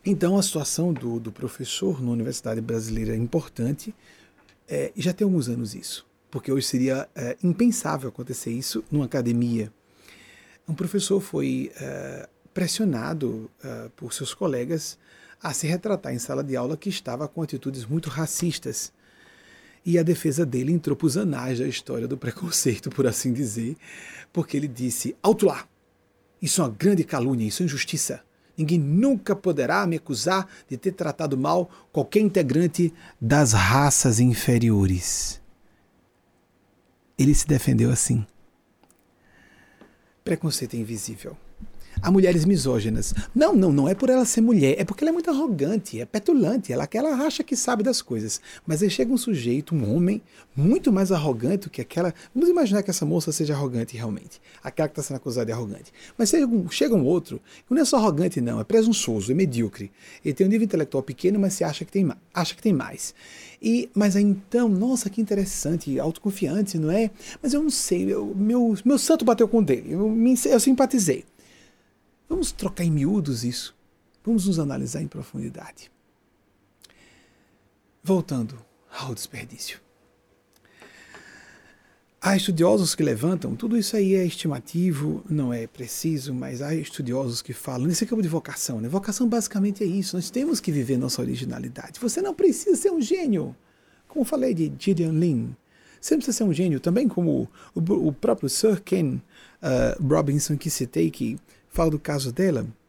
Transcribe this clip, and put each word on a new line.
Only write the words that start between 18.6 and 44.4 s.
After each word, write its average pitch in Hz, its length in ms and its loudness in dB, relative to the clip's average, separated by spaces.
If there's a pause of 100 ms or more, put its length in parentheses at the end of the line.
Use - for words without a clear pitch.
E 170 120 4
a 170 60 4
defesa 160 420 0
dele 127 280 0
entrou 160 220 0
pros 143 200 0
anais 131 440 -2
da 123 80 -2
história 120 400 -6
do 123 100 -4
preconceito, 127 720 -2
por 127 180 0
assim 120 260 -2
dizer, 117 440 -4 (540)
porque - 260 -2
ele 143 100 -2
disse: 123 560 -4
"Alto 214 220 4
lá! 151 220 0 (760)
Isso 185 200 0
é 151 40 4
uma 127 40 -2
grande 165 340 2
calúnia, 123 440 0
isso 107 160 -2
é - 20 2
injustiça. - 560 -4 (360)
Ninguém 160 220 2
nunca 190 560 2
poderá 170 500 0
me 165 120 0
acusar 170 520 -2 (200)
de 131 80 -8
ter 185 160 -4
tratado 151 440 -4
mal 165 320 0 (240)
qualquer - 260 2
integrante 170 760 2 (280)
das 123 320 6
raças 117 640 4
inferiores." 113 1200 2 (1800)
Ele 139 160 6
se - 140 4
defendeu 127 440 4
assim. 120 340 0 (2000)
Preconceito 156 520 -4
é 120 60 -4
invisível. 107 580 -10 (640)
Há 127 100 0
mulheres 180 320 6
misóginas. 123 680 2 (200)
Não, 320 220 6
não, 185 160 6
não 139 160 4
é 185 80 2
por 254 140 0
ela 254 160 4
ser 226 160 2